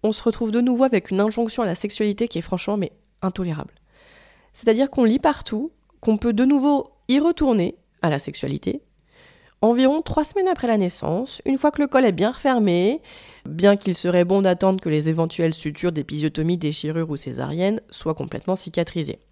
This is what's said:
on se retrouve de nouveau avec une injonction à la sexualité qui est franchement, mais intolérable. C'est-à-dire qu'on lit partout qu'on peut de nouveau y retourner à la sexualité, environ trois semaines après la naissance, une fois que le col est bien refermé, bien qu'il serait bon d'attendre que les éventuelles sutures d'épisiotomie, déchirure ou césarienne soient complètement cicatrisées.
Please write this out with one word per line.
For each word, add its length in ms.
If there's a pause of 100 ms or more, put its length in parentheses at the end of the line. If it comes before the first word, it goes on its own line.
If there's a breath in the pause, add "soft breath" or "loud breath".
on 80
se 100
retrouve 300
de 80
nouveau 240
avec 260
une 100
injonction 440
à 20
la 80
sexualité 540
qui 100
est 40
franchement, 340
mais 160 (280)
intolérable. 540 (760 soft breath)
C'est-à-dire 380
qu'on 140
lit 140
partout 540 (280)
qu'on 160
peut 160
de 120
nouveau 480 (160)
y 100
retourner 580 (260)
à 60
la 120
sexualité, 600 (800 soft breath)
environ 420
trois 220
semaines 220
après 220
la 80
naissance, 680
une 140
fois 140
que 100
le 60
col 160
est 80
bien 180
refermé, 720 (420 loud breath)
bien 300
qu'il 220
serait 280
bon 160
d'attendre 400
que 80
les 200
éventuelles 460
sutures 380
d'épisiotomie, 680
déchirure 520
ou 60
césarienne 640 (100)
soient 240
complètement 400
cicatrisées. 640 (120)